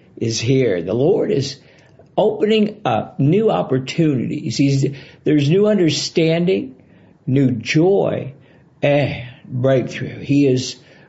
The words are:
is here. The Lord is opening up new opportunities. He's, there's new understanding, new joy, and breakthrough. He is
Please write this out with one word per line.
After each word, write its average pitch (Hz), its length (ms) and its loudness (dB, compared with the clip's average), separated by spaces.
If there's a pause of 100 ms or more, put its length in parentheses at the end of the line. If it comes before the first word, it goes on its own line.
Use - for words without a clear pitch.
(180)
is 113 220 -4
here. 113 420 0
The 95 140 -4
Lord 160 360 0
is - 280 -4 (580)
opening 214 640 0
up 110 360 -2
new 190 320 2
opportunities. 135 1080 -2
He's, 139 400 0 (260)
there's 147 240 2
new 196 200 4
understanding, 175 1160 0 (440)
new 131 240 2
joy, 156 800 0 (480)
and 143 460 0 (180)
breakthrough. 127 760 -2
He 143 260 2
is 127 320 -2 (280)